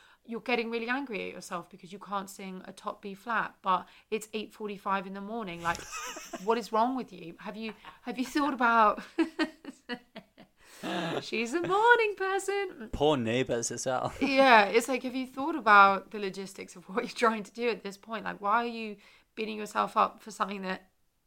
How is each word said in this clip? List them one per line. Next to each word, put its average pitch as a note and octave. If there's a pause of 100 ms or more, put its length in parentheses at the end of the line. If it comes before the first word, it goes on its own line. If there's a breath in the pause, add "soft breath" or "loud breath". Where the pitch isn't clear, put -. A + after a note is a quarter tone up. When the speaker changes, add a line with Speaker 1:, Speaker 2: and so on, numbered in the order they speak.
(260 loud breath)
Speaker 1:
You're A3+
getting A#3+
really A3+
angry B3
at F3+
yourself -
because F#3
you G3+
can't F#3+
sing F#3+
a F#3+
top G3+
B G3
flat, G#3+
but F#3 (240 loud breath)
it's G#3+
eight G#3+
forty-five G3
in F#3+
the G3
morning. G3
Like, E3+ (320)
<laughs> -
what A3+
is A3
wrong A#3
with A#3+
you? E3+
Have G#3
you, A3 (300 loud breath)
have B3
you B3+
thought C#4+
about, A#3 (160)
<laughs> -
she's A3+
a E4+
morning G#4+
person. F#4+
Speaker 2:
Poor D3
neighbours A#2+
as A#2+
well. A#2+
<laughs> -
Speaker 1:
Yeah, C4+
it's A3
like, B3+
have B3+
you C4
thought C#4
about G3+
the -
logistics F#3+
of F3
what A3
you're -
trying A3
to -
do A#3+
at G3
this G3
point? G#3+
Like, F3+
why G#3
are A#3+
you A3+ (380 loud breath)
beating A3
yourself G#3
up G3
for -
something G3
that F#3+ (440)